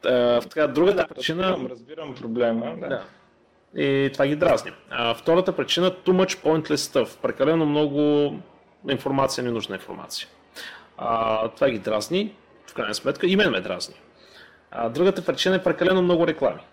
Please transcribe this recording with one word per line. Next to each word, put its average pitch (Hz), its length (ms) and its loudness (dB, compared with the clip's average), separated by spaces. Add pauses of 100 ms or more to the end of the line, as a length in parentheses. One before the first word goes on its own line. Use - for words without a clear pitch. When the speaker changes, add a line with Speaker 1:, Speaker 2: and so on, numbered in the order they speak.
Speaker 1:
А, 120 360 4
в 113 80 -12
така, 151 180 0
другата 170 300 4
Speaker 2:
Да, 170 180 2
Speaker 1:
причина 160 280 -4
Speaker 2:
разбирам, 185 240 -2
разбирам 135 480 -12
проблема, 117 680 -2
да. - 80 -8
Speaker 1:
Да. 117 160 -6 (800)
И 139 300 2
това 139 140 0
ги 147 100 0
дразни. 147 340 2 (200)
А, 117 240 0
втората 170 420 2
причина, 170 340 0
too 185 200 -2 (140)
much - 200 -6
pointless 156 300 2
stuff. - 480 -2
Прекалено 151 440 2
много 147 680 2 (580)
информация, 135 540 0
ненужна 113 320 -4
информация. - 520 -12 (680)
А, 113 520 -2
това 139 220 0
ги 110 80 -6
дразни, 131 560 -2 (320)
в - 80 -20
крайна 107 200 -4
сметка, - 320 -2
и 190 100 4
мен 196 140 4
ме 95 100 -2
дразни. 92 340 -8 (760)
А, 117 180 -4
другата 180 360 0
причина 180 320 0
е 185 60 -2
прекалено 180 400 2
много 170 240 4
реклами. 139 340 -2 (120)